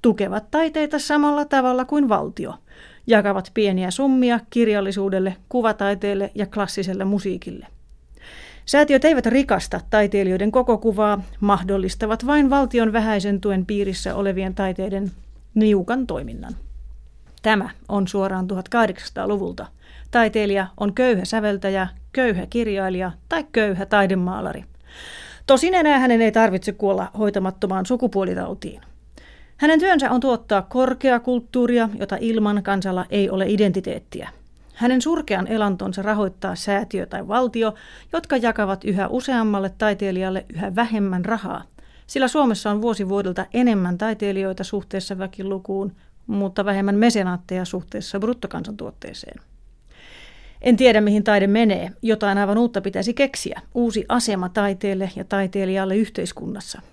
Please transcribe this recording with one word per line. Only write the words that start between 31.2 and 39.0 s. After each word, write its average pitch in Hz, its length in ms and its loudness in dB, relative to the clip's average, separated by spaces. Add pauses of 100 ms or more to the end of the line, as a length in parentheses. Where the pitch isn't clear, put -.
jota 196 220 -6
ilman 214 420 0
kansalla 185 480 -2
ei 202 200 0
ole 190 180 0
identiteettiä. 196 800 -2 (460)
Hänen 247 280 2
surkean 302 440 -2
elantonsa 196 560 -2
rahoittaa 196 520 -2
säätiö 196 520 -4
tai - 220 -10
valtio, 226 460 0 (380)
jotka 330 240 -2
jakavat 220 480 -2
yhä 196 240 -2